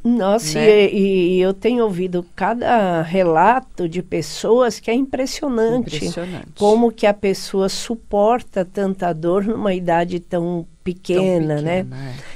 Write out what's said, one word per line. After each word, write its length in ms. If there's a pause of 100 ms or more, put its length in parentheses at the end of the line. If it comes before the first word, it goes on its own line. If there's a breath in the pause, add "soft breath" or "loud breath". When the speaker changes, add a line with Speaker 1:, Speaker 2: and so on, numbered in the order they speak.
Speaker 1:
Nossa, 540
Speaker 2:
né? 260
Speaker 1:
e, 100
e, 420
e 40
eu 140
tenho 280
ouvido 400 (120)
cada 680
relato 880
de 140
pessoas 760
que 120
é 20
impressionante. 1040
Speaker 2:
Impressionante. 580
Speaker 1:
Como 360
que 160
a 80
pessoa 420 (100)
suporta 960
tanta 480
dor 320
numa 300
idade 460
tão 480 (160)
pequena, 720
Speaker 2:
Tão 80
Speaker 1:
né? 200
Speaker 2:
pequena, 260
é. 40 (220 loud breath)